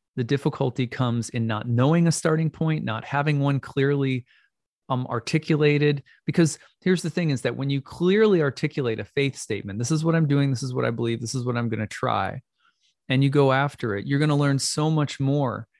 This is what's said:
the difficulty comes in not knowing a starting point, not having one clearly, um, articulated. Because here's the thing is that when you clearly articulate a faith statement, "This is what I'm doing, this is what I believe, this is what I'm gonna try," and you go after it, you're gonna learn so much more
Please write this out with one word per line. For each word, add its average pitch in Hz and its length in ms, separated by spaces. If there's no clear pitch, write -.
the 127 80
difficulty 135 600
comes 120 420
in 117 180
not 113 220
knowing 143 380
a 160 40
starting 160 380
point, 160 340
not 113 220
having 143 340
one 139 220
clearly, 135 640
um, 127 180
articulated. 147 960
Because 160 320
here's 185 220
the 165 80
thing 170 180
is 131 140
that 120 120
when 135 140
you 139 100
clearly 190 640
articulate 135 580
a 104 60
faith 139 320
statement, 101 400
"This 123 140
is 156 120
what 165 120
I'm 160 120
doing, 139 220
this 127 140
is 127 100
what 127 100
I 120 60
believe, 117 320
this 117 140
is 123 100
what 123 100
I'm 117 140
gonna 110 180
try," 107 540
and 135 160
you 139 60
go 139 220
after 131 440
it, 101 120
you're 139 120
gonna 151 160
learn 143 220
so 151 320
much 151 300
more 135 480